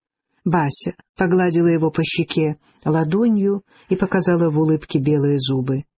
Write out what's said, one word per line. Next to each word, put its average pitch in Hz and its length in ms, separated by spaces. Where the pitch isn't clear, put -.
Бася 160 520
погладила 175 520
его 160 240
по 160 120
щеке 156 540
ладонью 196 800
и 185 60
показала 180 540
в 151 100
улыбке 156 400
белые 143 380
зубы. 131 480